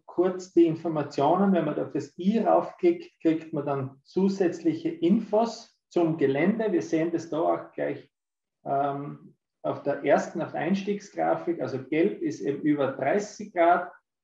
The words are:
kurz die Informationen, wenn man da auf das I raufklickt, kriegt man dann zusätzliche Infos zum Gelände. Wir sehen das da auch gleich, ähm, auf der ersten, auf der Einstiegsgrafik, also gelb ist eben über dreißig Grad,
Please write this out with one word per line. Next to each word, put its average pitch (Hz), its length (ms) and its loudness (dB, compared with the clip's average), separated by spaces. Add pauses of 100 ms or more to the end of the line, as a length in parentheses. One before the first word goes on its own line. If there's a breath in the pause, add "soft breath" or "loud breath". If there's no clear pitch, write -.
kurz - 480 -2
die 170 120 8
Informationen, 160 880 2
wenn 165 120 2
man 147 100 -2
da 147 100 -2
auf 127 60 -12
das - 260 -6
I 202 220 2
raufklickt, 170 800 0
kriegt 160 320 0
man 143 120 -4
dann 139 380 -4
zusätzliche 180 840 0
Infos 220 880 0 (100)
zum 165 280 0
Gelände. 175 540 2
Wir 165 100 2
sehen 165 300 -2
das 165 180 -4
da 151 100 -4
auch 170 320 -2
gleich, 143 400 -6 (540)
ähm, 143 640 -4 (320)
auf - 180 -4
der - 220 -4
ersten, 196 400 2
auf 135 80 -10
der 151 100 -6
Einstiegsgrafik, 170 960 -2
also 131 240 -6
gelb 175 380 0
ist 156 200 -6
eben 151 200 -4
über 143 300 2
dreißig 175 600 -4
Grad, 175 400 2 (320)